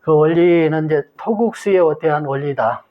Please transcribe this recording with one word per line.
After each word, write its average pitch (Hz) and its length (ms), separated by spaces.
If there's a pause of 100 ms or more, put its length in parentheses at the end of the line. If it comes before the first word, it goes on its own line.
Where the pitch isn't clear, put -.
그 160 140
원리는 160 720
이제 151 160 (140)
토국수에 214 640 (200)
대한 151 260
원리다. 135 640